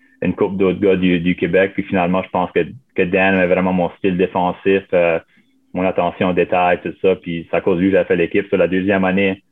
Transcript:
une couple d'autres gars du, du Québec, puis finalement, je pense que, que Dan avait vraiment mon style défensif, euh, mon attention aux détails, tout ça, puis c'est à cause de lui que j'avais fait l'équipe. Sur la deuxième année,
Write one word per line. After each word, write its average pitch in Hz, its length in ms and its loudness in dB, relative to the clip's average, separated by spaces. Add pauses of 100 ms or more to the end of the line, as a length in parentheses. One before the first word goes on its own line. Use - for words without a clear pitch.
(220)
une 92 120 -2
couple 98 220 -2
d'autres 92 240 0
gars 98 160 4
du, 90 240 2
du 87 160 0
Québec, 95 380 0
puis - 80 -4
finalement, 92 400 -2
je - 80 -16
pense 90 200 -4
que, 90 100 0 (340)
que 98 80 0
Dan 95 320 2
avait 90 180 2
vraiment 92 220 2
mon 87 240 -2
style 92 180 -2
défensif, 92 640 0 (120)
euh, 85 260 2 (540)
mon 92 100 -2
attention 92 460 -2
aux - 20 -2
détails, 87 500 0
tout 85 200 -8
ça, 92 140 2
puis 85 320 -10
c'est - 100 -4
à - 20 0
cause 95 160 0
de 87 60 0
lui 98 60 2
que 95 80 2
j'avais 87 100 2
fait 92 100 0
l'équipe. 92 320 -2
Sur 98 80 0
la 90 100 2
deuxième 95 380 0
année, 95 480 -2